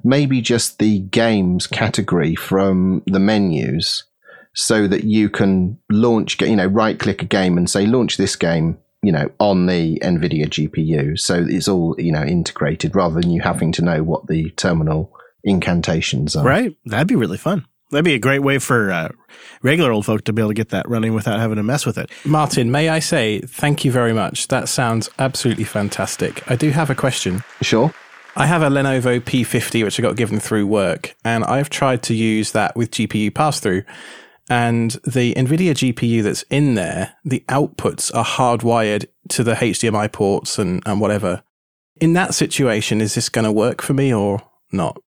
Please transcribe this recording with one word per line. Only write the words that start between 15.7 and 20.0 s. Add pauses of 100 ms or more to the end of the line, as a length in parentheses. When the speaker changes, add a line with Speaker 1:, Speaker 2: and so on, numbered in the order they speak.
Speaker 1:
are.
Speaker 2:
Right.
That'd
be
really
fun. (260)
That'd
be
a
great
way
for,
uh, (540)
regular
old